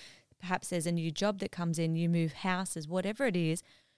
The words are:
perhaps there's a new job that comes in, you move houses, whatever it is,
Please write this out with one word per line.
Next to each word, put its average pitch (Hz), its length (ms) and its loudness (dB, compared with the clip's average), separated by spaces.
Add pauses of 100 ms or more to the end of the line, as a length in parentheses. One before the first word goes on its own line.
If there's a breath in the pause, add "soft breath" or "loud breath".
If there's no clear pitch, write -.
(380 loud breath)
perhaps 180 300 -4
there's 165 180 0
a 175 60 0
new 165 180 0
job 196 300 0
that - 100 -4
comes 170 300 0
in, 160 160 2
you 170 120 2
move 165 240 4
houses, 185 540 -2
whatever 185 400 -2
it 214 100 2
is, 165 260 2 (360 soft breath)